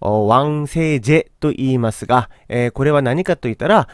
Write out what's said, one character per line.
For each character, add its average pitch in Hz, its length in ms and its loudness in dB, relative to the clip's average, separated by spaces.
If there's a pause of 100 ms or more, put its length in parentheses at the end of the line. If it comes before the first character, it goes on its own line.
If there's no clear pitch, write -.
お、 104 280 0
왕 147 400 2
세 156 320 -2
제 151 400 0
と 151 100 0
言 131 200 -2
い 131 80 2
ま 117 120 0
す 107 160 -10
が、 123 240 0 (180)
え 120 200 -2
ー、 - 20 -10
こ 135 140 -4
れ 151 80 2
は 143 100 2
何 135 220 0
か 185 100 -2
と 127 140 -8
言 113 60 -4
っ - 20 -20
た - 100 -6
ら、 185 280 2